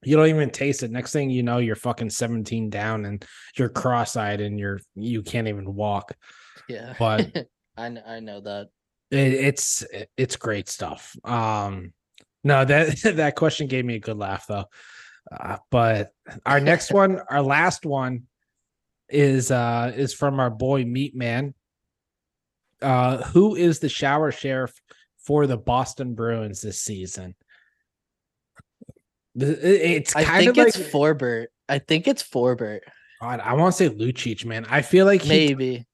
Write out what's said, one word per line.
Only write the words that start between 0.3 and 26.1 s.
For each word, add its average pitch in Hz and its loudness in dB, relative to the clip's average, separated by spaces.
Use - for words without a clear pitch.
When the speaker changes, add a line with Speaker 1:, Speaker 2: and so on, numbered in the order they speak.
Speaker 1:
taste 139 -4
it. 117 -8
Next 123 -8
thing 143 0
you 127 0
know, 120 0
you're 113 0
fucking 117 -6
seventeen 113 -4
down 107 -4
and 101 -10
you're 123 0
cross-eyed 113 -2
and 104 -4
you're, 101 -4
you 110 -6
can't 113 -4
even 101 -8
walk. 101 -4
Speaker 2:
Yeah. 123 -14
Speaker 1:
But 110 0
Speaker 2:
<laughs> - -20
I 117 -10
kn-, 117 -16
I 113 -16
know 107 -16
that. 101 -12
Speaker 1:
it, 135 2
it's, 135 -2
it's 131 -2
great 104 -6
stuff. - -12
Um, 104 -4
no, 139 4
that, 147 2
<laughs> - -16
that 151 2
question 151 0
gave 127 -2
me 120 -4
a 107 -8
good 107 -8
laugh 98 -8
though. 101 -6
Uh, - -10
but 113 2
our 139 4
next 160 2
Speaker 2:
<laughs> - -
Speaker 1:
one, 196 4
our 143 0
last 151 2
one 127 -4
is, 135 4
uh, 120 0
is 131 -2
from 139 0
our 123 2
boy 131 0
Meat 127 -4
Man. 127 -4
Uh, 127 2
who 196 4
is 170 2
the 151 -2
shower 147 0
sheriff 135 -6
for 147 2
the 127 -2
Boston 123 -4